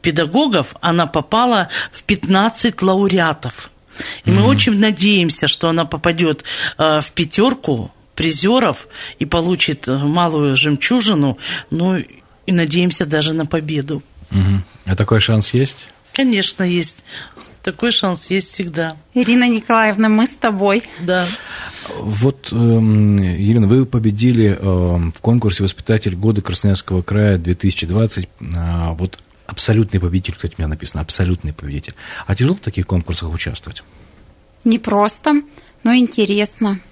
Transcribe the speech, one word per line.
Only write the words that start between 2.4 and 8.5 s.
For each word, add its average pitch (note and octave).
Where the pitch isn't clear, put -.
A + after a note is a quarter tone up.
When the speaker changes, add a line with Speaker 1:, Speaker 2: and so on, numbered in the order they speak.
Speaker 1:
лауреатов. F#3
И -
мы G3
Speaker 2:
Мгм. G#3+
Speaker 1:
очень A#3+
надеемся, F#3+
что -
она E3
попадёт, D#3+
э, D#3
в -
пятёрку F3
призёров E3+